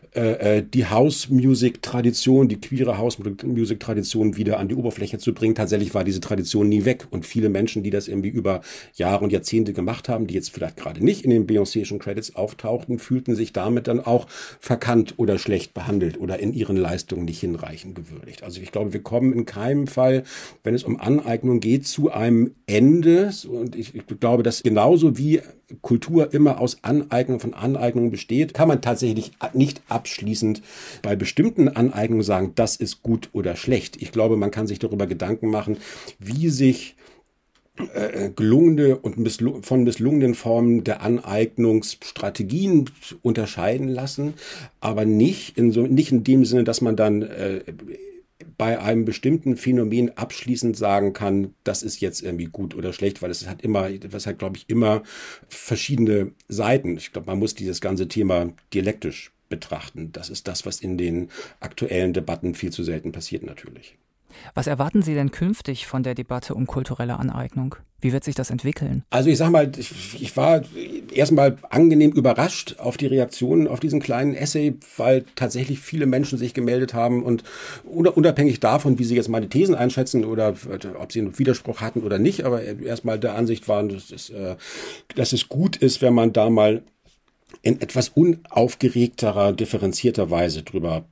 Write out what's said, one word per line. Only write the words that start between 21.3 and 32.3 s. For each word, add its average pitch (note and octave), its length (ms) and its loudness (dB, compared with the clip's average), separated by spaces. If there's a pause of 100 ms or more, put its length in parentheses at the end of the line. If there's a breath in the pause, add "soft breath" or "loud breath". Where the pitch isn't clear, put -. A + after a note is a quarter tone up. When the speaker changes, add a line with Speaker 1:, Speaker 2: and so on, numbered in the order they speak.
Speaker 1:
geht, A#2+ 260 0
zu - 240 0
einem A#2 420 2 (140)
Ende. E3 640 6 (180)
Und A#2+ 280 -6
ich, A#2 180 -10
ich A2 120 -14 (140)
glaube, A#2+ 220 4
dass A2+ 200 0
genauso B2+ 560 6
wie D3+ 220 2 (420)
Kultur D3 500 2
immer C#3+ 280 4
aus B2 220 -2
Aneignung B2+ 580 0
von A#2+ 120 -6
Aneignung A#2+ 580 0
besteht, B2 440 -2
kann D#3+ 140 4
man C3+ 120 4
tatsächlich A2+ 580 -2
a-, - 140 -8
nicht C3+ 360 2
abschließend G#2+ 720 -4 (400 loud breath)
bei G#2 120 -2
bestimmten C#3 540 2
Aneignungen A2+ 540 0
sagen, F#2+ 320 0